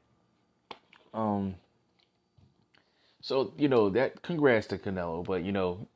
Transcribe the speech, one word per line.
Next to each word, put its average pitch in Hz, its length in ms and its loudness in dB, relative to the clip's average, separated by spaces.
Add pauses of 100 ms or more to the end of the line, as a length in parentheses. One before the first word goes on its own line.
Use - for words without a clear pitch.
(1120)
Um, 101 420 -4 (1700)
so, 131 300 0
you 143 100 2
know, 117 220 6
that, 117 320 0
congrats 139 460 2
to 98 100 -4
Canelo, 90 480 -6
but, 92 180 -4
you 95 80 -4
know, 95 440 -4